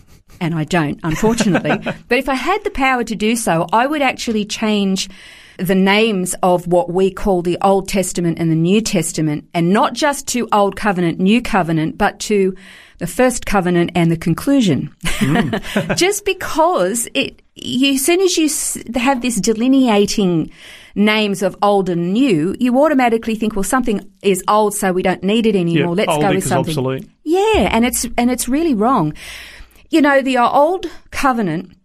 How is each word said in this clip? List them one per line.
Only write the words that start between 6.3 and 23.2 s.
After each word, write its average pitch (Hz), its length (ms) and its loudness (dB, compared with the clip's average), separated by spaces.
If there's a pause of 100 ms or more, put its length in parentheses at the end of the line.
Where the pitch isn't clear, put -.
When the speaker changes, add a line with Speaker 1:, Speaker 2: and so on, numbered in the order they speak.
Speaker 1:
of 180 240 2
what 170 260 0
we 190 200 2
call 185 320 -2
the 175 180 -2
Old 196 260 2
Testament 185 520 -2
and 165 100 0
the 160 60 2
New 180 260 2
Testament, 160 720 -2
and 175 180 0
not 285 220 2
just 285 360 -2
to 240 220 -4
Old 202 240 2
Covenant, 175 440 -2
New 202 240 4
Covenant, 160 560 -2
but 202 220 -2
to 196 340 0 (420)
the 170 80 -8
First 170 400 0
Covenant 175 480 2
and 170 180 2
the 165 60 0
Conclusion. 170 720 0 (300)
Speaker 2:
Mm. 185 760 -2
Speaker 1:
<laughs> - 20 -
Just 381 280 0
because 311 880 0
it, - 260 -4 (140)
you, 269 400 -2
as 269 100 -2
soon 349 180 2
as 359 140 2
you 320 100 2
s-, - 320 -4 (180)
have 254 260 0
this 254 140 -2
delineating 208 1120 2 (460)
names 208 480 0
of 185 180 -2
old 202 280 2
and 175 240 -2
new, 196 460 2
you 240 240 2
automatically 233 520 0